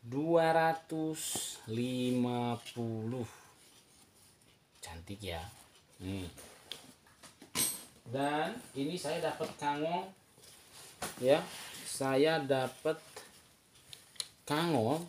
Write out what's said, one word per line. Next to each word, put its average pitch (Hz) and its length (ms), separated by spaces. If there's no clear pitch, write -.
dua 160 480
ratus 160 1040
lima 123 920
puluh. 117 500
Cantik 85 420
ya. 85 180
Hmm. 92 300
Dan 147 480
ini 156 240
saya 165 240
dapat 156 320
kangol. 151 480
Ya, 135 240
saya 143 540
dapat 135 580
kangol 151 640